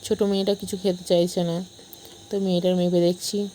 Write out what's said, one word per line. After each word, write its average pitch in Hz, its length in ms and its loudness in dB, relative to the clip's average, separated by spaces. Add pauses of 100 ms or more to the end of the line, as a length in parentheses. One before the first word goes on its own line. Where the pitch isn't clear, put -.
ছোটো 214 220 0
মেয়েটা 202 300 0
কিছু 196 220 -8
খেতে 180 260 -2
চাইছে 175 400 2
না, 170 200 -2 (640)
তো 202 100 -2
মেয়েটার 185 360 2
মেপে 180 240 2
দেখছি 180 560 0